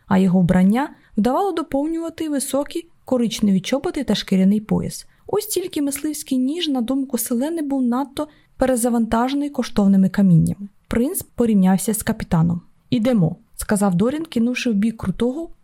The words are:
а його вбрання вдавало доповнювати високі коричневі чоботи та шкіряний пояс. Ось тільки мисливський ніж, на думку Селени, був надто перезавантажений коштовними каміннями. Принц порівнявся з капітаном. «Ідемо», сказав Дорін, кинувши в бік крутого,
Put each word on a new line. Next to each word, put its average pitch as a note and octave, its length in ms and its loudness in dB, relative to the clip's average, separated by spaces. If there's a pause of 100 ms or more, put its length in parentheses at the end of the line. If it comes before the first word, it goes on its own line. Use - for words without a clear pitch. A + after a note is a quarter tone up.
а F#3+ 120 2
його F#3+ 220 4
вбрання F#3+ 500 2 (260)
вдавало D4+ 360 0
доповнювати D#4+ 760 -4
високі C#4+ 580 -4 (180)
коричневі G#3 560 0
чоботи C#4+ 440 -4
та G#3 100 0
шкіряний G3 460 2
пояс. F3+ 460 -4 (200)
Ось G#4 200 -2
тільки F4 360 -4
мисливський C#4 560 -4
ніж, D#4 300 -2
на C4 120 -2
думку C4 380 -2
Селени, D4+ 440 -4
був C4+ 200 -2
надто C#4 460 -2 (280)
перезавантажений B3 960 0
коштовними G3 580 2
каміннями. F3 600 2 (200)
Принц C4 340 -2
порівнявся G3+ 720 2
з - 80 -6
капітаном. F3 580 0 (300)
«Ідемо», A3+ 460 2 (200)
сказав G3+ 380 0
Дорін, C4 300 0
кинувши A#3+ 460 -2
в G#3+ 40 0
бік A3+ 220 0
крутого, B3+ 540 -4 (140)